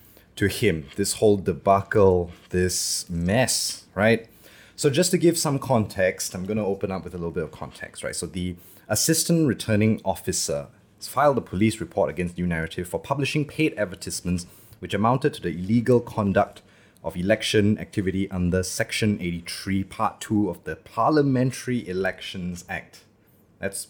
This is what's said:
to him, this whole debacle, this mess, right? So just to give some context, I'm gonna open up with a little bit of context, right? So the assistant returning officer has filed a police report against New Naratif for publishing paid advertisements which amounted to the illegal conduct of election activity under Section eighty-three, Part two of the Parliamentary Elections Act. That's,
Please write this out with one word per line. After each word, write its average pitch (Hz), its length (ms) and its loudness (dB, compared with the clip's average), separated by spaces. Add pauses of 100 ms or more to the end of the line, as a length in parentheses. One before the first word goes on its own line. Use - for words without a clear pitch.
(360)
to 104 100 0
him, 90 400 2 (120)
this 98 160 0
whole 104 240 4
debacle, 95 920 4 (220)
this - 580 -2
mess, 90 760 0 (100)
right? 110 320 4 (480)
So 147 160 2
just 175 180 2
to 180 80 2
give 160 180 4
some 143 220 0
context, 110 760 0
I'm 90 100 -6
gonna 107 180 -2
open 98 280 -2
up 92 120 -6
with 87 120 -12
a - 20 -8
little 85 140 -6
bit 82 120 -4
of 76 80 -8
context, - 520 -14
right? - 120 -6
So 87 120 -6
the 90 280 -4 (320)
assistant 160 600 2
returning 110 580 2
officer 82 600 -4 (300)
has - 100 -16
filed 139 280 2
a 113 60 -2
police 104 400 0
report 82 300 0
against 87 260 -4
New 90 80 -2
Naratif 82 400 -4
for - 140 -6
publishing 143 440 -2
paid 156 320 -2
advertisements 90 680 -4 (320)
which 92 160 -10
amounted 123 400 2
to - 80 -14
the 87 80 -4
illegal 110 500 2
conduct 101 640 0 (420)
of 87 140 -8
election 104 640 2
activity 92 500 -4
under 90 320 0
Section - 580 -2
eighty-three, 90 640 -4
Part - 360 -4
two 104 260 0
of 85 160 -6
the 80 120 -8
Parliamentary 127 1120 0
Elections 92 800 -6
Act. - 300 -12 (580)
That's, - 320 -8